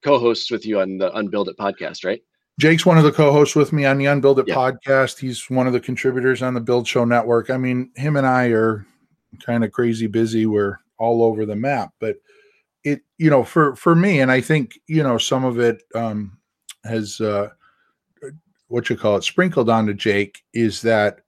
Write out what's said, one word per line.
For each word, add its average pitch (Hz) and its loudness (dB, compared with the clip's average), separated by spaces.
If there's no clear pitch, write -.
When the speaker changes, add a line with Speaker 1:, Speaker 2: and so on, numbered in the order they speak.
Speaker 1:
co-hosts 120 2
with 110 -6
you 104 -2
on 95 -4
the 95 -2
Unbuild 101 -4
It - -14
podcast, 95 -8
right? 98 -6
Speaker 2:
Jake's 160 4
one 170 6
of 151 6
the 147 6
co-hosts 147 4
with 147 2
me 147 0
on 135 2
the 139 -2
Unbuild 139 4
It 127 0
Speaker 1:
Yeah. - -2
Speaker 2:
podcast. 131 -2
He's 127 -10
one 127 0
of 127 -2
the 123 0
contributors 127 -2
on 127 -4
the 120 -4
Build 120 -2
Show 120 0
Network. 117 0
I 131 -2
mean, 127 -4
him 143 -2
and 135 0
I 127 2
are 110 0
kinda 117 -2
crazy 117 -2
busy. 110 0
We're 104 0
all 117 0
over 110 0
the 104 -6
map, 123 -4
but 110 -6
it, 143 -4
you 160 4
know, 135 4
for, 147 2
for 170 2
me, 175 2
and 131 2
I 131 2
think, 147 -2
you 156 0
know, 127 0
some 131 -2
of 123 -2
it, 117 0
um, 104 -6
has, 110 -8
uh, 104 -2
what 120 -4
you 120 -2
call 104 0
it, 90 -2
sprinkled 165 0
onto 107 2
Jake 101 -2
is 113 -2
that 107 0